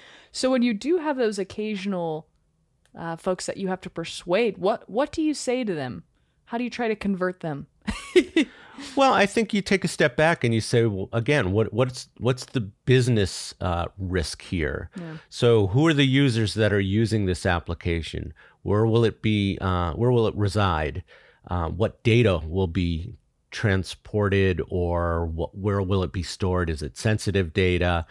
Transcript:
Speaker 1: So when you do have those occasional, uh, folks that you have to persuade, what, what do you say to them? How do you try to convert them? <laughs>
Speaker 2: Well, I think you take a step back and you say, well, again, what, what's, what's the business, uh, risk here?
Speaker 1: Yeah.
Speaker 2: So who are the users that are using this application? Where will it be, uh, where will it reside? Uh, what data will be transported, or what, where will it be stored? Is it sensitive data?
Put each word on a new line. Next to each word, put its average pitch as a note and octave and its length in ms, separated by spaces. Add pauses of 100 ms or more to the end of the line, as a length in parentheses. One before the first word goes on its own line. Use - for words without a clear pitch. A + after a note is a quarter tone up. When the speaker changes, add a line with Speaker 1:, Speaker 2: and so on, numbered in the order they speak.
(340)
Speaker 1:
So C4 180
when C4 100
you A#3+ 140
do D4 220
have D4+ 200
those A3 220
occasional, F#3 880 (680)
uh, E3+ 200
folks F#3 320
that - 100
you F#3+ 120
have F#3 120
to - 80
persuade, - 680
what, F#3+ 280
what C4 240
do D#4+ 120
you D4+ 100
say B3+ 300
to G#3 100
them? C3+ 300 (420)
How A#3 140
do B3 40
you A#3+ 60
try A#3+ 200
to A3 60
convert F#3 440
them? D3 260 (500)
<laughs> D#4 300 (500)
Speaker 2:
Well, C4+ 180
I G3+ 120
think A3 300
you G3 80
take F#3+ 200
a F#3 40
step D#3 280
back D#3+ 280
and A#2 100
you A2+ 80
say, A#2 240
well, G2 260
again, A2+ 400
what, G#2 220
what's, B2+ 360 (100)
what's B2+ 260
the - 160
business, A#2 960
uh, F2 260 (120)
risk F2+ 460
here? - 520
Speaker 1:
Yeah. E3 220 (120)
Speaker 2:
So A#2 380
who C3 200
are E3 80
the C#3 100
users B2+ 480
that G#2+ 180
are G2+ 80
using G#2 460
this F#2 220
application? E2 840 (280)
Where G#2 240
will A2+ 180
it G#2+ 200
be, G2+ 380
uh, F2+ 320
where A#2+ 180
will A#2 160
it - 80
reside? F#2 680 (440)
Uh, E2+ 220
what F#2 340
data A2 420
will F2+ 220
be E2+ 480 (340)
transported, F#2+ 1200
or E2+ 560
what, E2 320
where G2+ 240
will F#2+ 220
it D#2 80
be F#2+ 100
stored? F2+ 480
Is D2+ 140
it C#2+ 140
sensitive G2 560
data? F2 580